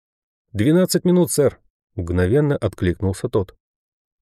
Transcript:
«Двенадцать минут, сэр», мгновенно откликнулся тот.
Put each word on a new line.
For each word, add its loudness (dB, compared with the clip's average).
«Двенадцать 0
минут, 2
сэр», 0
мгновенно 0
откликнулся -4
тот. -4